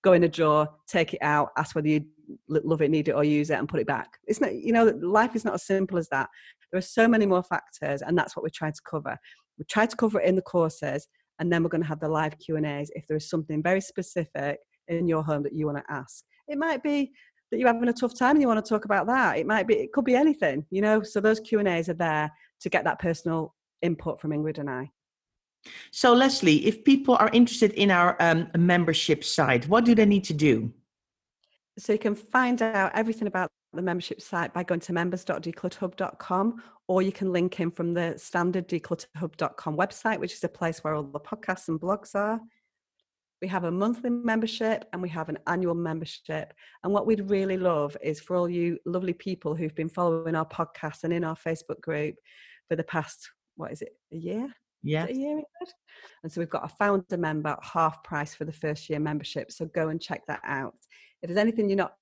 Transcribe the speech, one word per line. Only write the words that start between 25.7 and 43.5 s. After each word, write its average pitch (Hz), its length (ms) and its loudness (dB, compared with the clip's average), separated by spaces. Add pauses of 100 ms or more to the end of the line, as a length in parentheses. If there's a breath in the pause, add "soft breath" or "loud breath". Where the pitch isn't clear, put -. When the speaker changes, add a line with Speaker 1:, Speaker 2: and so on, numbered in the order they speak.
Speaker 2:
So 247 240 6
Leslie, 240 540 6
if - 160 0
people 277 320 6
are 214 180 4
interested 233 380 6
in 202 180 2
our, 175 300 6
um, 165 360 4
membership 170 680 4
site, 127 440 2
what 220 160 4
do 240 120 8
they 214 100 8
need 202 200 4
to - 80 -4
do? 120 380 2 (1080)
Speaker 1:
So - 120 -4
you 214 60 2
can 214 160 -2
find 247 480 0
out 220 320 0
everything 220 340 -2
about 185 220 -2 (240)
the 160 80 -8
membership 175 400 -4
site - 320 -6
by 180 80 -4
going 170 200 -4
to - 120 -8
members 175 320 -4
dot - 160 -4
declutterhub 175 540 -8
dot - 240 -8
com, 202 420 -2 (260 loud breath)
or 185 140 2
you 190 100 0
can 190 220 -4
link 180 260 0
in 170 120 -2
from 170 240 -4
the 170 200 -2
standard 180 520 -2
declutterhub 165 720 -8
dot 151 200 -4
com - 180 -6
website, 196 440 -2
which 180 140 -6
is - 100 -10
a 175 40 -4
place - 360 -6
where 156 100 -2
all 151 80 -4
the 143 180 -10
podcasts - 480 -8
and 160 140 -4
blogs 196 320 -6
are. 208 260 -2 (1040 soft breath)
We 185 60 -8
have 180 160 -4